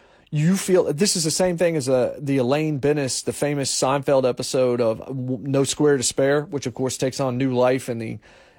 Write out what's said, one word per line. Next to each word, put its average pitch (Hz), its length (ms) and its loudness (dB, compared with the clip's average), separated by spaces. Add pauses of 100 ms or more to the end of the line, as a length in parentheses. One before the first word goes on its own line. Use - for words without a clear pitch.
(360)
You 165 220 2
feel, 180 340 2
this 175 240 0
is 165 80 -2
the 160 60 0
same 180 300 0
thing 170 160 2
as, 131 120 -2
uh, 127 320 2
the 139 180 0
Elaine 147 420 0
Benes, 143 420 0
the 123 100 -6
famous 143 400 -2
Seinfeld 135 560 2
episode 123 540 0
of 113 160 0
W-, 127 460 -6
No 135 200 2
Square 147 340 2
to 120 60 -2
Spare, 139 420 2
which 143 200 -6
of 123 80 -6
course 127 240 -4
takes 131 220 -2
on 127 180 -2
new 131 160 0
life 127 340 2
in 117 120 -6
the 113 180 -8 (420)